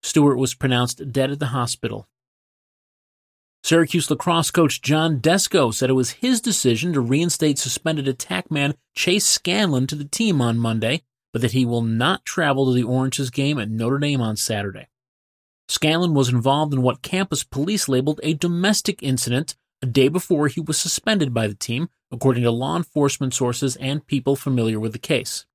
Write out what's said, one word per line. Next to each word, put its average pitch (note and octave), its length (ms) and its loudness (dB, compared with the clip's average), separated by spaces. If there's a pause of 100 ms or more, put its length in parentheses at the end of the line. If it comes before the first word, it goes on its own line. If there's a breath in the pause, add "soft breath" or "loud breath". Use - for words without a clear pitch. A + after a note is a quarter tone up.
Stewart C#3+ 360 4
was C3 160 -2
pronounced B2 580 -2
dead C3+ 180 0
at C#3+ 100 -6
the D3 80 -2
hospital. A#2 600 -4 (1600)
Syracuse E3 440 2
lacrosse E3 420 0
coach E3 300 2
John D#3 380 2
Desko D#3 540 2
said B2+ 160 -2
it C3 40 4
was B2+ 180 0
his B3 280 0
decision D3 540 0
to C#3+ 80 2
reinstate D3 580 0
suspended D3 480 -4
attack F3 420 -4
man C#3+ 260 -2 (200)
Chase G3 300 0
Scanlon F3 600 0
to D#3 80 -4
the C#3+ 100 -8
team F3+ 360 0
on A#2 160 2
Monday, A2+ 460 0 (280)
but A#2 100 -2
that A#2+ 120 0
he B2+ 100 2
will A#2 200 0
not A#2 420 0
travel C#3 400 0
to B2+ 80 2
the B2 100 2
Orange's C3 460 -2
game C#3+ 280 -2
at G#2+ 120 -4
Notre A2+ 300 -2
Dame C#3+ 200 0
on A2 160 -2
Saturday. G2+ 540 -6 (800)
Scanlon E3 440 0
was C3+ 140 4
involved C3+ 460 2
in C3 80 0
what B2 200 0
campus F#3 440 -2
police F#3 420 -2
labeled C#3 340 0
a D#3 120 0
domestic F3 680 0
incident C3 540 -2 (260)
a - 40 -6
day C3 240 4
before D3+ 400 0
he D#3 100 -6
was D#3 180 -4
suspended E3+ 560 -2
by A2+ 140 0
the G#2 80 -6
team, B2+ 320 -4 (240)
according B2 320 0
to A#2 80 2
law C3 240 -2
enforcement C#3+ 580 -2
sources B2 440 -2
and C#3 280 -4
people C#3 300 0
familiar A#2 420 0
with A2 140 -4
the A2+ 80 -10
case. - 560 -4